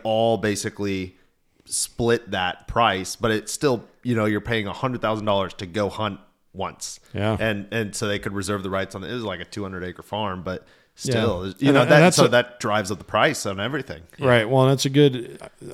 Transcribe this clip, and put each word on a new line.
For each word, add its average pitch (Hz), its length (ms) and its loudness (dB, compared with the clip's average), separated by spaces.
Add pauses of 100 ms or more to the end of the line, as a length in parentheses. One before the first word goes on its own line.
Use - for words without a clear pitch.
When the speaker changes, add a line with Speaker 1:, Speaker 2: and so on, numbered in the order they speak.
Speaker 1:
all 113 340 2
basically 101 800 -4 (480)
split - 680 -2
that 92 380 -4
price, 98 480 2
but 117 140 0
it's 107 220 -2
still, 127 320 0 (180)
you 123 120 -2
know, 110 100 2
you're 104 160 0
paying 110 260 -2
a 95 60 -6
hundred 123 280 -4
thousand 107 260 -2
dollars 98 280 0
to 101 120 -10
go 98 220 -2
hunt 98 320 -6 (320)
once. - 480 -10 (140)
Speaker 2:
Yeah. 104 240 0
Speaker 1:
And, 104 340 -2
and 110 220 -4
so 110 140 -4
they 104 100 -2
could 101 140 -8
reserve 98 300 -4
the 95 80 -8
rights 95 240 -4
on 95 100 -10
it. 78 60 -10
It 117 40 -6
was 120 100 -6
like 92 160 -8
a 87 40 -14
two - 180 -10
hundred 95 220 -8
acre 87 180 -12
farm, 98 400 -6
but 90 200 -6 (400)
Speaker 2:
Yeah. 135 100 -4
Speaker 1:
still, 110 340 0
you 95 40 -8
Speaker 2:
And - 100 -14
Speaker 1:
know, 139 140 4
Speaker 2:
that, 139 80 6
and 147 100 2
Speaker 1:
that, 147 80 10
Speaker 2:
that's 170 160 6
Speaker 1:
so 139 100 8
Speaker 2:
a - 20 2
Speaker 1:
that 120 320 2
drives 104 300 -2
up 95 80 -4
the - 60 -20
price 127 420 0
on 98 140 -4
everything. 113 420 -6 (160)
Speaker 2:
Right. 120 300 4
Well, 131 160 4
and 135 80 6
that's 131 120 0
a 139 60 0
good, 135 500 4 (340)